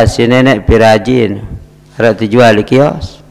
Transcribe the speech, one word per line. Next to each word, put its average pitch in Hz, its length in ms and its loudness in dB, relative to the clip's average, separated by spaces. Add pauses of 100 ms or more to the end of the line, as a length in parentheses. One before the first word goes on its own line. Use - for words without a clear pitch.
si 117 240 -2
nenek 127 400 0
pirajin. 110 720 0 (560)
Harap 110 240 -2
terjual 113 400 2
di - 80 -6
kios. 143 600 -2